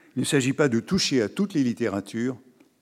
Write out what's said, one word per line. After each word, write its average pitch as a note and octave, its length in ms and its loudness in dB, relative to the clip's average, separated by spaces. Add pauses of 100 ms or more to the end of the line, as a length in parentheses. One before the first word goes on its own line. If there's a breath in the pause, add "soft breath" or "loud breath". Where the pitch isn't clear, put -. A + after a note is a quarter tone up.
(160 soft breath)
Il B2+ 60 -2
ne B2+ 40 0
s'agit C3 280 2
pas D3 160 4
de A#2 100 2
toucher C3+ 420 0
à G#2 60 2
toutes - 260 -4
les C#3+ 100 2
littératures, A2+ 720 -2 (440)